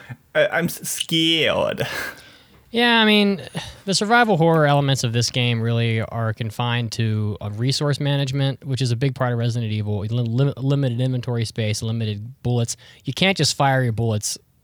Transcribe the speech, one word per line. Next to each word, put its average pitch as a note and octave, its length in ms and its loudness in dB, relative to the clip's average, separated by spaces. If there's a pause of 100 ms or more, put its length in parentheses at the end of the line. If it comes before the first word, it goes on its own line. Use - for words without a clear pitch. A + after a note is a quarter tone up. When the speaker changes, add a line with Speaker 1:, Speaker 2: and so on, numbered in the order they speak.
(360)
Speaker 1:
I, D#3 120 4
I'm E3+ 180 -2
s-, - 220 -8
scared. D#3+ 1040 0
<laughs> - 40 -6 (760)
Speaker 2:
Yeah, A#3 300 4
I G#3+ 60 4
mean, G3+ 340 4 (460)
the G3 80 0
survival A3 420 4
horror E3 300 4
elements C#3+ 360 2
of A#2 120 0
this A#2 160 0
game A#2+ 320 0
really A#2 400 0
are A2 320 -4
confined A#2+ 580 -4
to, G#2+ 480 -2
uh, G#2 140 -8
resource C3+ 440 -2
management, C#3 640 -2
which C3+ 200 -4
is B2 100 0
a A#2 40 0
big C3 180 0
part B2 180 -2
of A#2 60 -2
Resident A#2 340 -2
Evil, G#2 280 -2
li-, G2+ 100 -4
lim-, B2 480 0
limited C3+ 420 0
inventory B2 460 -2
space, G#2+ 340 -2
limited A2+ 640 -6
bullets. A#2+ 340 0 (300)
You C3 80 -4
can't F#3+ 240 2
just - 180 0
fire C3+ 260 4
your A#2+ 120 0
bullets A2 420 -2 (280)